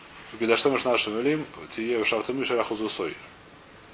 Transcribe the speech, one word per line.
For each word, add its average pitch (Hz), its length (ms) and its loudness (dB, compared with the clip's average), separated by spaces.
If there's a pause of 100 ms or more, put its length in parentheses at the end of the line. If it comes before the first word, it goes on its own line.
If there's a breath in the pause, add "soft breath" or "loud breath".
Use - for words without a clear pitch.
(380)
Кидаштам 113 400 4
Ишнашем 113 420 2
Элим, 147 280 0 (280)
тие 113 300 0
шафтами 123 380 0
шарахузусой. 107 720 -2 (800)